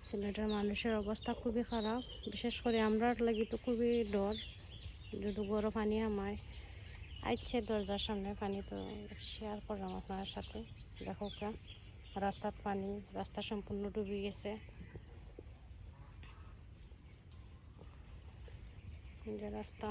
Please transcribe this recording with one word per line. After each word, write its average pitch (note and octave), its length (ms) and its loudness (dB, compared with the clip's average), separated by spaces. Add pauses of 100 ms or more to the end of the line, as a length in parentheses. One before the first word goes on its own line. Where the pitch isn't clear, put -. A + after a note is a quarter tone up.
সিলেটের G#3 480 2
মানুষের G#3 460 4
অবস্থা G#3 280 0 (100)
খুবই A#3+ 220 4 (100)
খারাপ, A3+ 300 4 (300)
বিশেষ A3+ 220 2 (100)
করে A#3 140 6 (100)
আমরার A3+ 280 8 (100)
লাগি A3+ 260 6
তো A#3 120 0
খুবই A#3+ 260 6 (240)
ডর, G3+ 200 6 (880)
যদি G3+ 180 2 (100)
গরম G#3+ 260 6
পানি G#3+ 200 6 (120)
আমায় G3+ 280 2 (920)
আইছে - 280 2 (120)
দরজার G3+ 380 4
সামনে G3+ 240 2 (100)
পানি, G3 180 2 (100)
তো G3+ 80 -4 (560)
শেয়ার G#3+ 340 -2
করলাম G3 240 -2 (100)
আপনার G3 340 -2
সাথে। G3+ 240 -4 (480)
দেখো F#3+ 200 -2 (120)
কা, G#3 100 0 (760)
রাস্তার G3+ 300 0 (100)
পানি, G3 260 2 (280)
রাস্তা G3 220 -2 (100)
সম্পূর্ণ G3+ 320 0 (120)
ডুবে G3+ 300 2
গেছে। G3+ 260 -2 (4000)
এই G#3+ 120 -2
যে G#3 80 -4 (100)
রাস্তা G#3+ 320 -6